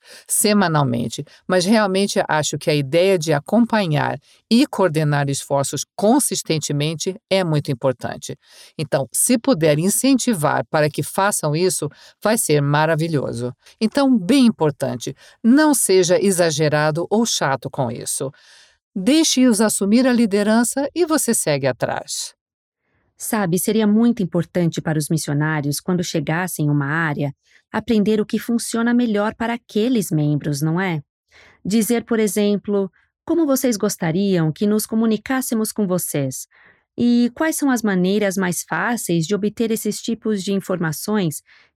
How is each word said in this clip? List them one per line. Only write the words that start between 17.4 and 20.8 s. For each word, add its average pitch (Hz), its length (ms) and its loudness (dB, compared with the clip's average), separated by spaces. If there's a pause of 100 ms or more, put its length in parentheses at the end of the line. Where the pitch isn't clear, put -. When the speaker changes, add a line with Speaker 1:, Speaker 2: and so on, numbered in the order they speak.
Speaker 1:
com 123 220 -4
isso. 123 400 -8 (640)
Deixe-os 254 640 4
assumir 220 460 2
a 254 40 4
liderança 226 840 2